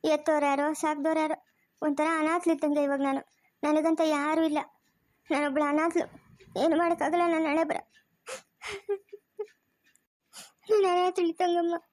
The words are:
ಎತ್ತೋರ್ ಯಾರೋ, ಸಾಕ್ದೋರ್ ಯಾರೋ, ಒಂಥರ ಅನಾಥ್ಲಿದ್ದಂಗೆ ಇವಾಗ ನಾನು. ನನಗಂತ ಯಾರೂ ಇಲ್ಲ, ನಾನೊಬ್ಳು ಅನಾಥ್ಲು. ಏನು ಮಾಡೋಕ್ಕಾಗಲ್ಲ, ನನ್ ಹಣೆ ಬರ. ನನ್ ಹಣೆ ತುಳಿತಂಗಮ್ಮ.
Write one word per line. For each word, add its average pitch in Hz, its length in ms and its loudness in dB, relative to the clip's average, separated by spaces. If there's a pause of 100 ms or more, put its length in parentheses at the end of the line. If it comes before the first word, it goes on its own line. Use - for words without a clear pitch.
ಎತ್ತೋರ್ 302 440 2
ಯಾರೋ, 277 180 0 (140)
ಸಾಕ್ದೋರ್ 311 420 0
ಯಾರೋ, 311 140 -2 (460)
ಒಂಥರ 302 260 0 (140)
ಅನಾಥ್ಲಿದ್ದಂಗೆ 311 640 0
ಇವಾಗ 277 180 0
ನಾನು. 269 160 -2 (420)
ನನಗಂತ 311 380 2 (120)
ಯಾರೂ 302 360 0
ಇಲ್ಲ, 302 100 -2 (680)
ನಾನೊಬ್ಳು 285 400 0
ಅನಾಥ್ಲು. 311 360 0 (560)
ಏನು 311 180 2
ಮಾಡೋಕ್ಕಾಗಲ್ಲ, 339 540 0
ನನ್ 320 180 0
ಹಣೆ 320 180 0
ಬರ. - 80 -4 (3000)
ನನ್ 403 180 4
ಹಣೆ 359 160 2 (120)
ತುಳಿತಂಗಮ್ಮ. 339 580 0 (180)